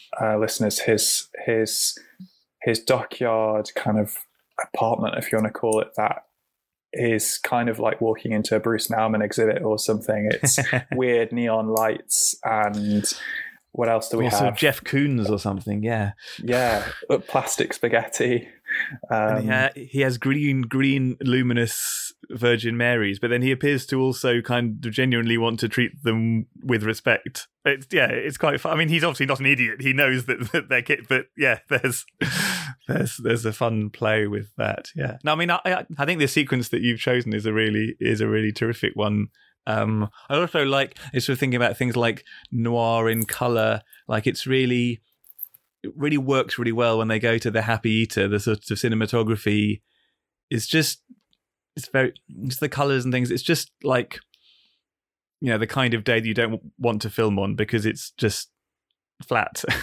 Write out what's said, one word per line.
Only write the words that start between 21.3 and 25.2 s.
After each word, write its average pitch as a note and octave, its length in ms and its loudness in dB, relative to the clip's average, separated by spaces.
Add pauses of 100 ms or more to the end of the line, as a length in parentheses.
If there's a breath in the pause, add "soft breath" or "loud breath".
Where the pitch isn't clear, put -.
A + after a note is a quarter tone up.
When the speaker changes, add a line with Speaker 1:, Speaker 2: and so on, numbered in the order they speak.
Speaker 2:
Virgin A#2 460 0
Marys, A#2 420 0
but B2 120 -2
then A#2+ 100 2
he C3 100 2
appears C3+ 360 0
to C3+ 140 -2
also B2 420 0
kind A#2+ 420 -2
of A2+ 80 -6
genuinely A#2 460 2